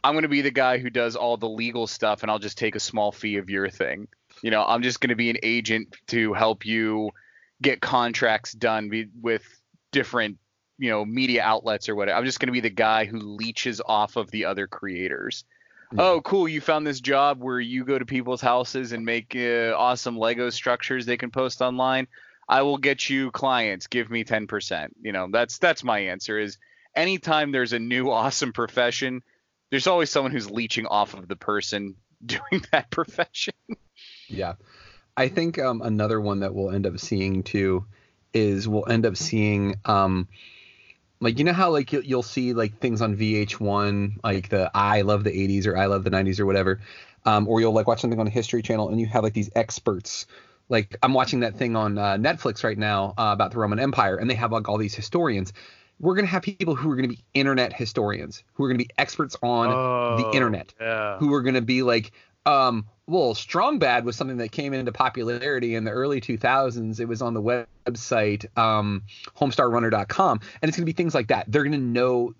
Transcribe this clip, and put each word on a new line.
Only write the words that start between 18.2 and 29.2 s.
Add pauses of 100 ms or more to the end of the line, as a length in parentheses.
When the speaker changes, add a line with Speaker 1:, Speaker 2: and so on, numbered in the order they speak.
Speaker 1:
houses
and
make,
uh,
awesome
Lego
structures
they
can
post
online. (400)
I
will
get
you
clients.
Give
me
ten
percent."
You
know,
that's,
that's
my
answer
is (400)
anytime
there's
a
new
<laughs>
awesome
profession, (480)